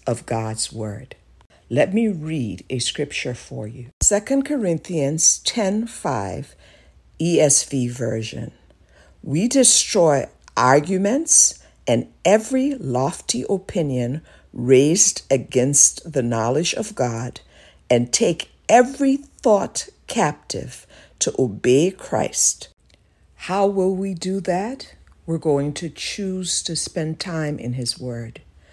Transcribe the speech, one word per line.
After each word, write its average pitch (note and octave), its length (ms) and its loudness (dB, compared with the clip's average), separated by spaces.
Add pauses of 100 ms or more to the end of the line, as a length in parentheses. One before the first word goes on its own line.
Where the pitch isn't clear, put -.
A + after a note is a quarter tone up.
of A2+ 220 -4
God's A2 440 -4
Word? G#2+ 440 -10 (520)
Let D3+ 280 2
me A3+ 140 2
read D3+ 600 -4
a B2+ 80 -4
scripture C#3 560 -6
for A#2+ 320 -12
you. A#2+ 220 -14 (160)
Second G#3+ 420 2
Corinthians E3+ 920 0
ten G#3+ 480 -2
five, A2 680 -6 (640)
E E3 220 2
S C#3+ 220 4
V B2+ 240 -2
version. A2+ 640 -6 (720)
"We E3 240 -2
destroy G3+ 800 4 (280)
arguments F#3 1000 4 (300)
and A#2 200 2 (160)
every C4 520 2
lofty C#3+ 760 -4
opinion D3 720 -2 (320)
raised C3+ 800 4
against C#3 840 2
the C#3 80 0
knowledge A#2+ 540 0
of G#3+ 180 -6
God, A#2+ 480 -4 (480)
and A#2+ 240 2
take - 380 0 (180)
every C4+ 480 4 (240)
thought G3+ 480 0 (180)
captive - 800 -4 (320)
to - 180 -2
obey C3 540 2
Christ." - 800 -4 (760)
How G3 200 2
will G3 260 2
we F#3+ 200 -4
do F#3 280 -4
that? G3 520 -4 (320)
We're E3 120 -4
going C#3+ 360 0
to E3 160 -8
choose F#3 760 -6
to D#3+ 140 -6
spend D#3+ 420 -6
time D#3 400 -6
in B2 140 -6
His B2+ 260 -6
Word, A#2 420 -10 (320)